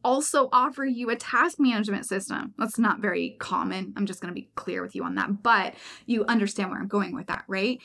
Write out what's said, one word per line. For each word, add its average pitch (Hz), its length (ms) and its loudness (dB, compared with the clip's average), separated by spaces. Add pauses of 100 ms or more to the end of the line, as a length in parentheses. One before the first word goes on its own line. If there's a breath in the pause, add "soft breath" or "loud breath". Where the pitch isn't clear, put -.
also 269 480 4
offer 254 360 2
you 240 240 -2
a 233 60 0
task 254 440 2
management 214 460 2
system? - 500 -4
That's 220 220 -2
not 214 220 4
very 180 380 -2
common. 185 600 -2
I'm 202 80 0
just 185 160 -8
gonna 180 100 -6
be - 220 -12
clear 180 260 -6
with 180 140 -8
you - 100 -4
on 170 120 -4
that, 202 260 -2
but 220 320 2 (320 loud breath)
you 220 180 2
understand 202 460 0
where 185 100 -6
I'm 196 80 -4
going 196 260 0
with 185 120 -8
that, - 220 -6
right? 202 360 0